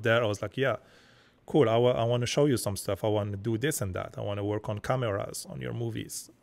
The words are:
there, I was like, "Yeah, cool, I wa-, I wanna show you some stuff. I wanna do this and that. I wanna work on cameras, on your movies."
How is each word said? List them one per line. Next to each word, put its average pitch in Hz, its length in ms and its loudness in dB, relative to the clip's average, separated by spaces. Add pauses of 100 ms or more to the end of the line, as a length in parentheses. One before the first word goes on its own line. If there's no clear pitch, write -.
there, 117 220 4
I 110 40 2
was 104 140 -2
like, - 160 -8
"Yeah, 127 200 0 (680)
cool, 135 240 4
I 113 80 4
wa-, 123 140 6
I 127 120 2
wanna 120 220 2
show 147 220 2
you 131 100 4
some 101 200 -2
stuff. - 260 -4
I 113 60 2
wanna 104 280 0
do 113 220 -2
this 147 220 -2
and 92 120 -4
that. 98 240 -6
I 113 40 -6
wanna 104 220 -4
work 104 260 -2
on 104 100 -4
cameras, 117 720 -2
on 135 120 -10
your 123 120 -6
movies." 113 580 -8 (120)